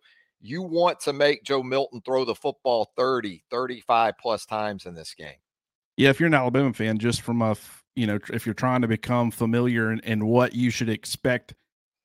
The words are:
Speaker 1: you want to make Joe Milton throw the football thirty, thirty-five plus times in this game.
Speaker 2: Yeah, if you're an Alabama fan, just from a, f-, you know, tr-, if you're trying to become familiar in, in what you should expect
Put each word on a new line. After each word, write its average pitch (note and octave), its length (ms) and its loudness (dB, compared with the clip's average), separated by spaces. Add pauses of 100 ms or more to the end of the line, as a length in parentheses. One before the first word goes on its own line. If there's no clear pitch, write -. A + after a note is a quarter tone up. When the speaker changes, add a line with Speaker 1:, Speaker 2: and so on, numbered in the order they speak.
(400)
Speaker 1:
you C#3+ 220 -10
want E3+ 380 2
to D3 120 -2
make D3 320 2
Joe C3+ 180 0
Milton B2+ 420 -2
throw C3 200 0
the A2 100 -2
football B2 600 -2
thirty, A#2+ 540 -2
thirty-five A#2+ 720 0
plus A2 260 -2
times G#2+ 400 -6
in F2 80 -14
this D#2+ 200 -16
game. D2 240 -18 (580)
Speaker 2:
Yeah, C#3 140 6
if C3+ 100 0
you're E3+ 80 2
an D#3 60 4
Alabama C3 380 2
fan, A2 260 -2
just A#2 240 -2
from A#2 200 -2
a, A2 100 2
f-, - 300 -10 (140)
you A#2+ 100 0
know, G2+ 120 0
tr-, - 160 -10
if A2+ 120 -8
you're G#2 80 -4
trying B2+ 280 0
to A#2 60 0
become A#2+ 420 0
familiar A#2 640 0
in, A2 80 -4
in G#2+ 260 -2
what A#2+ 280 4
you A#2+ 160 0
should A2+ 180 -2
expect - 640 -4 (500)